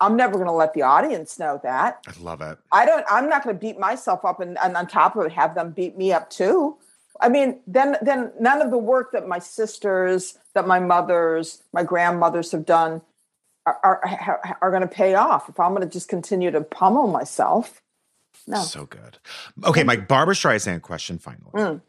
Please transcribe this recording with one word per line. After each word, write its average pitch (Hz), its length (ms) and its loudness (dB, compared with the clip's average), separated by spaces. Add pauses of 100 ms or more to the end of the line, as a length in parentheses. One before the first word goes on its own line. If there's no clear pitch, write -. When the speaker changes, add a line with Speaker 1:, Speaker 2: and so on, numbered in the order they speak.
Speaker 1:
I'm 202 140 4
never 233 220 2
gonna 180 180 -2
let 160 200 2
the 147 80 -2
audience 160 560 2
know 147 240 -4
that. 131 440 -2
Speaker 2:
I 101 140 -18
love 82 220 -12
it. 78 160 -12 (120)
Speaker 1:
I - 140 6
don't, 311 260 2
I'm 247 200 2
not 285 140 0
gonna 208 140 -4
beat 214 200 -10
myself 202 480 -4
up 180 140 -4
and, 180 220 -10
and 180 140 0
on 175 120 -6
top - 280 2
of 196 80 0
it, - 80 -4
have 160 220 0
them 170 160 -4
beat 180 260 -6
me 190 160 0
up 160 160 -2
too. 294 480 0 (440)
I 240 100 4
mean, 262 360 0
then, 269 360 2
then 254 360 -2
none 262 240 2
of 254 80 -2
the 247 80 0
work 240 340 -2
that 185 140 -6
my 180 120 -6
sisters, 185 1000 -4 (180)
that 180 120 0
my 185 140 4
mothers, 175 840 0 (100)
my 175 100 -2
grandmothers 170 680 0
have 156 140 -6
done 165 340 2 (640)
are, - 180 -2
are, 185 760 -2
are 185 100 2
gonna 185 160 0
pay 190 280 2
off 190 340 2
if - 100 -20
I'm 180 140 2
gonna 190 140 -2
just 175 220 -10
continue 180 420 -2
to 151 100 0
pummel 208 460 2
myself. 160 760 -2 (680)
No. - 160 -4
Speaker 2:
So 71 240 -10
good. - 320 -20 (460)
Okay, 156 200 4
my 123 120 4
Barbra 139 380 2
Streisand 104 480 0
question 85 360 -10
finally. - 360 -20
Speaker 1:
Mm. 190 340 -2